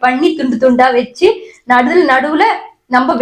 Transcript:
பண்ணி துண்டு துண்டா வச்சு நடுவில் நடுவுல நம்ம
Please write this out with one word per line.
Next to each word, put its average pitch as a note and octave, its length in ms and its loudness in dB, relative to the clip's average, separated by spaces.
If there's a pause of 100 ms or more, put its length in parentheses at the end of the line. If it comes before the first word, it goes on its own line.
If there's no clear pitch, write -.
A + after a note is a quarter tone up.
பண்ணி C4+ 320 0
துண்டு B3+ 260 -4
துண்டா B3+ 240 2 (120)
வச்சு E4 300 0 (440)
நடுவில் D4+ 400 2
நடுவுல D4+ 320 0 (500)
நம்ம C4 140 0 (120)